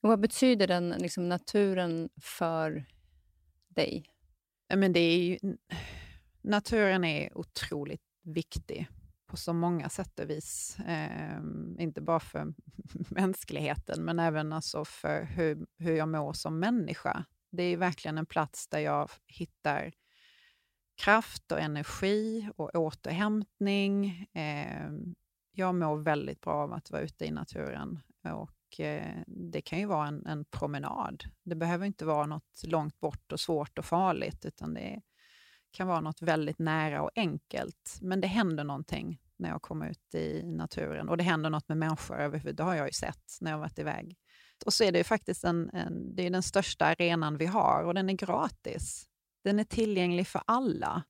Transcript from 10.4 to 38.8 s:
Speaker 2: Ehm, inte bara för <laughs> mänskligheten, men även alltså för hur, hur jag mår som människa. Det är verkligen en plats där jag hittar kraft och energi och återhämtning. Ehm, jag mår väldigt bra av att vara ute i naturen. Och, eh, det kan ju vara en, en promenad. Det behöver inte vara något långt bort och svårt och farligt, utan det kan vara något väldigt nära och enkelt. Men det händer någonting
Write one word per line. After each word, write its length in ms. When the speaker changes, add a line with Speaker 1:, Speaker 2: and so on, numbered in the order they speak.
Speaker 2:
Ehm, 920
inte 220
bara 200
för 340
<laughs> 320
mänskligheten, 920
men 140
även 340
alltså 320
för 400
hur, 420
hur 180
jag 120
mår 240
som 260
människa. 680
Det 120
är 140
verkligen 420
en 80
plats 420
där 100
jag 320
hittar 680
kraft 560
och 80
energi 960
och 200
återhämtning. 1600
Ehm, 840
jag 220
mår 220
väldigt 440
bra 140
av 180
att 180
vara 120
ute 220
i 60
naturen. 680
Och, 480
eh, 460
det 340
kan 180
ju 80
vara 200
en, 200
en 180
promenad. 800
Det 100
behöver 320
inte 180
vara 220
något 380
långt 360
bort 320
och 80
svårt 380
och 60
farligt, 600
utan 300
det 260
kan 160
vara 140
något 220
väldigt 360
nära 440
och 140
enkelt. 880
Men 180
det 60
händer 380
någonting 560